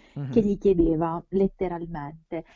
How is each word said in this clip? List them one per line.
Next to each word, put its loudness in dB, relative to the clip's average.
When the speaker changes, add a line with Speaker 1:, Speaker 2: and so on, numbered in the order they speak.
Speaker 1:
Mhm. -6
Speaker 2:
che 4
gli 0
chiedeva 2
letteralmente: -4